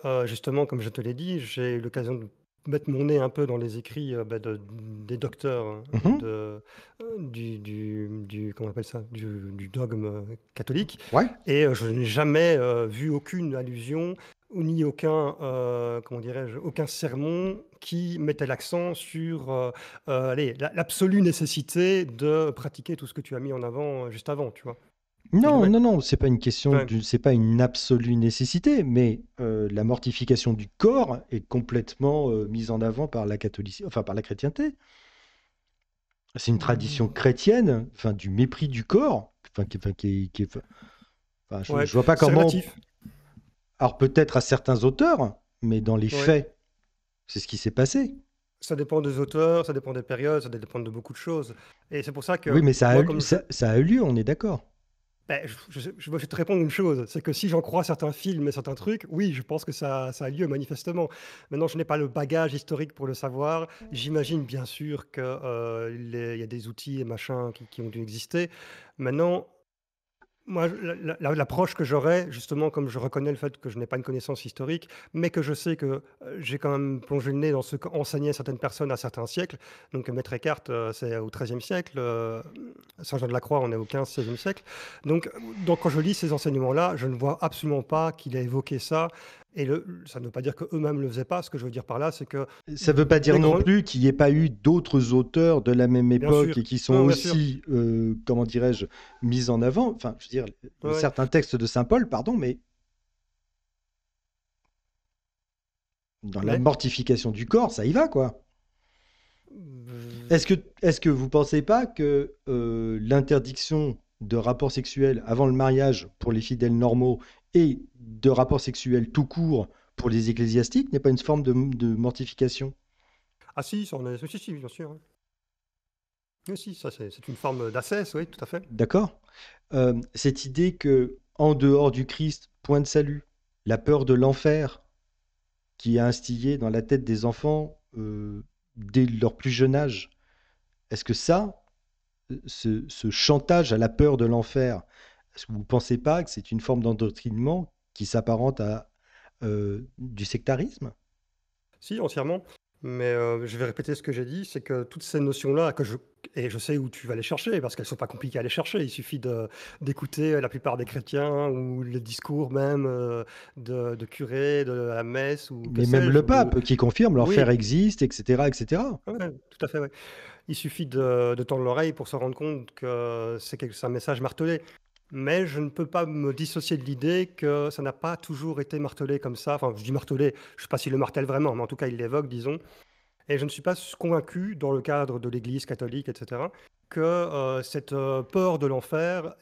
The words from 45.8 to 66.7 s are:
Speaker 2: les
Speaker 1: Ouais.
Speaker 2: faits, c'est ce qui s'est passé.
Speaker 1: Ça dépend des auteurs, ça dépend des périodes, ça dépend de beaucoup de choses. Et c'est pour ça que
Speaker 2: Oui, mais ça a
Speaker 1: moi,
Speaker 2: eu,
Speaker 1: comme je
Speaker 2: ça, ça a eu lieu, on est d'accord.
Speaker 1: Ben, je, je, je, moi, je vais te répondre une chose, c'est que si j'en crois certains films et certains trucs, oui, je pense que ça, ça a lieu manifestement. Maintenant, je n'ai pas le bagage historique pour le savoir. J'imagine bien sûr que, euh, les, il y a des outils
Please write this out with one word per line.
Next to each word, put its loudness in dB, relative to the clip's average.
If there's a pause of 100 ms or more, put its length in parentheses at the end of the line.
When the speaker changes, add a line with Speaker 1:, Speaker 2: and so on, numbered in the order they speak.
Speaker 2:
les 2
Speaker 1:
Ouais. 0
Speaker 2:
faits, 4 (680)
c'est -10
ce -8
qui -6
s'est -2
passé. 2 (420)
Speaker 1:
Ça -6
dépend 0
des -2
auteurs, 2
ça -4
dépend -6
des -8
périodes, -2
ça -12
dépend -10
de -8
beaucoup -12
de -18
choses. -6 (340)
Et -6
c'est -10
pour -12
ça 0
que -6
Speaker 2:
Oui, 6
mais 6
ça 4
a 8
Speaker 1:
moi, 8
Speaker 2:
eu, 2
Speaker 1:
comme 0
je -6
Speaker 2:
ça, 4
ça 0
a 4
eu 8
lieu, 4
on 2
est 0
d'accord. -2 (640)
Speaker 1:
Ben, -4
je, -16
je, -10
je, -16
moi, -4
je -6
vais -8
te -10
répondre 0
une 2
chose, 0
c'est -8
que -4
si -2
j'en 2
crois -2
certains -2
films -4
et 0
certains -8
trucs, -4
oui, 0
je -4
pense -6
que -6
ça, -4
ça -8
a -4
lieu -2
manifestement. -4 (440)
Maintenant, 0
je -8
n'ai -2
pas 0
le 0
bagage -2
historique -6
pour -8
le -4
savoir. -4 (240)
J'imagine -2
bien -8
sûr -10
que, -10
euh, -6
les, -8
il -8
y -8
a -8
des -12
outils -8